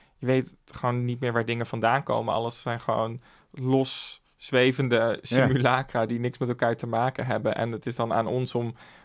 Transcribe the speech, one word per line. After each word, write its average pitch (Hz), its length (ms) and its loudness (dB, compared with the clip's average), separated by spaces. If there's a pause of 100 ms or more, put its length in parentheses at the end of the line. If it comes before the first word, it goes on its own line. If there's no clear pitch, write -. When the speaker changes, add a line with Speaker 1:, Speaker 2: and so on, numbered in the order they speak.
(180)
Speaker 1:
je - 80 -8
weet 131 300 0 (100)
gewoon 123 400 -2
niet 123 140 -2
meer 123 140 -2
waar 117 120 2
dingen 117 200 -2
vandaan 117 380 2
komen. 113 300 -2
Alles 117 280 -4
zijn 120 180 -4
gewoon 113 420 -2 (300)
los 131 680 -2 (140)
zwevende 127 640 2
Speaker 2:
Ja. 110 240 2
Speaker 1:
simulacra 127 840 2
die 117 140 -4
niks 123 180 -4
met 123 120 -2
elkaar 117 260 0
te 120 120 -8
maken 117 380 -2
hebben. 110 300 0
En 117 160 -2
het 110 140 -8
is 117 100 -4
dan 117 180 -2
aan 113 140 2
ons 127 280 -2
om, 120 200 -2 (300)